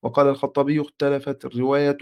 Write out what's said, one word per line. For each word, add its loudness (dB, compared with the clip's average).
وقال 2
الخطابي: 0
اختلفت -4
الرواية 0